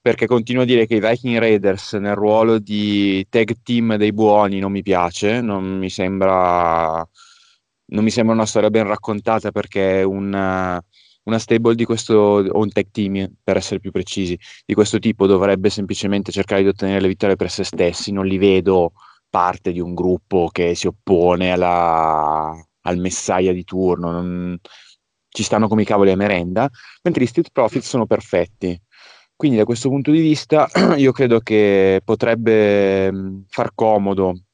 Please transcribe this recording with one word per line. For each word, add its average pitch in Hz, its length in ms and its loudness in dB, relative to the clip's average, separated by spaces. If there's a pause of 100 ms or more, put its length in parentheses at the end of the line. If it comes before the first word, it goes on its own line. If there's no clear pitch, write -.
perché 117 260 0
continuo 123 360 0
a 127 40 2
dire 117 200 2
che 113 100 0
i 104 40 2
Viking 117 380 -2
Raiders 104 560 0
nel 101 200 -4
ruolo 110 440 2
di 101 680 -2
tag 113 340 0
team 117 340 0
dei 104 160 0
buoni 104 460 2
non 98 140 -4
mi 98 100 -6
piace, 95 580 0
non 95 380 -4
mi 95 120 -6
sembra, 87 1160 0 (800)
non 107 180 -4
mi 110 60 2
sembra 113 240 0
una 110 120 0
storia 107 240 2
ben 110 160 0
raccontata, 104 640 -4
perché 95 500 -2
un, 95 800 -4 (440)
una 113 140 -2
stable 113 380 2
di 117 80 -2
questo, 113 300 -2
o 104 440 4
un 107 140 -2
tag 98 180 -2
team, 98 400 -4 (140)
per 95 120 0
essere 95 220 -4
più 95 140 -10
precisi, 92 440 -4 (300)
di 110 80 -2
questo 104 240 2
tipo 101 280 0
dovrebbe 98 440 2
semplicemente 98 640 -4
cercare 98 300 0
di 98 60 4
ottenere 98 320 -2
le 92 80 0
vittorie 98 280 0
per 92 140 -4
se - 120 -6
stessi. 87 480 -2
Non 98 160 -4
li 95 120 -2
vedo 92 540 2 (380)
parte 90 400 -2
di 87 100 -6
un 87 140 -6
gruppo 90 560 -2
che 87 240 -2
si - 120 -6
oppone 90 680 0
alla, 80 1040 0 (260)
al 90 160 -4
messaia 92 540 -2
di 90 120 -6
turno, 90 460 -2
non, 90 480 -6 (680)
ci - 140 -8
stanno 107 260 0
come 107 140 2
i - 20 2
cavoli 101 280 4
a 95 40 2
merenda, 98 500 0 (360)
mentre 151 220 0
gli - 20 0
Street - 260 -2
Profits 120 340 -2
sono 117 200 -2
perfetti. 90 720 -2 (560)
Quindi 131 220 2
da 107 60 4
questo 117 240 -2
punto 139 220 -2
di 156 100 4
vista 151 460 2 (160)
<clears throat> 175 140 4
io 135 160 4
credo 123 260 2
che 101 640 4
potrebbe, 104 1080 2
mm, 95 340 -8
far 113 260 -6
comodo 98 640 0 (200)